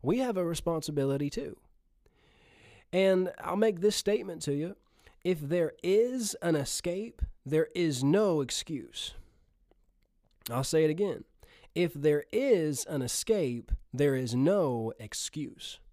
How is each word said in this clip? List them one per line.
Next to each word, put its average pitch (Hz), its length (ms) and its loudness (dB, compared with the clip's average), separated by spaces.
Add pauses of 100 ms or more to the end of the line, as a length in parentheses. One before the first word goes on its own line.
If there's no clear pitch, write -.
We 160 160 2
have 254 180 0
a 185 80 0
responsibility 147 840 -2
too. - 260 -8 (1400)
And 185 480 4
I'll - 160 -4
make 208 240 2
this 208 160 2
statement 196 460 -2
to 143 120 -4
you. 160 220 -4 (480)
If 175 160 0
there 156 420 0
is 220 600 2
an 165 160 2
escape, 180 640 -4 (240)
there 156 280 2
is 151 300 0
no 190 380 4
excuse. - 720 -8 (1400)
I'll 127 160 -2
say 160 180 2
it 156 60 4
again. 170 340 -2 (500)
If 170 200 0
there 147 400 2
is 190 500 2
an 143 180 -4
escape, 127 720 -2 (220)
there 139 200 2
is 127 220 -2
no 131 640 2
excuse. - 800 -10 (140)